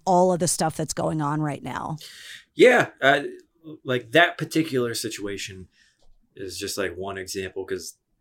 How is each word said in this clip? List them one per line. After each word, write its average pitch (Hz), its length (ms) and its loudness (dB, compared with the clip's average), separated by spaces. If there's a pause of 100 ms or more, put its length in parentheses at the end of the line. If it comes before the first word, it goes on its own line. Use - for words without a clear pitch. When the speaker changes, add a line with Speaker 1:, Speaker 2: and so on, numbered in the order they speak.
Speaker 1:
all 185 260 6
of 175 80 2
the 180 80 0
stuff 160 300 0
that's 156 160 -4
going 160 260 -2
on 151 220 0
right 143 220 -4
now. - 340 -8 (560)
Speaker 2:
Yeah. 226 360 6 (120)
Uh, 143 220 4 (600)
like, 123 280 -4
that 170 260 4
particular 131 560 -2
situation 98 720 -8 (680)
is 92 240 -12
just, 98 180 -6
like, 92 180 -4
one 95 220 -8
example, 95 480 -8
'cause 92 300 -8 (260)